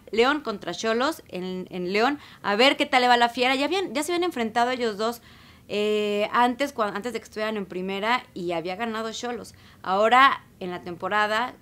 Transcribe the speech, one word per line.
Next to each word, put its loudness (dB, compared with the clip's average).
León 2
contra -6
Xolos -2
en, -6
en -4
León. 2
A 0
ver 6
qué 0
tal 2
le 4
va 8
la 4
Fiera. 0
Ya 0
habían, -2
ya -2
se -4
habían 0
enfrentado 0
ellos -2
dos, -4
eh, 0
antes, 2
cua-, -2
antes -6
de -6
que -10
estuvieran -6
en -4
primera -4
y -6
había -4
ganado -6
Xolos. -10
Ahora, 4
en -8
la -10
temporada, -2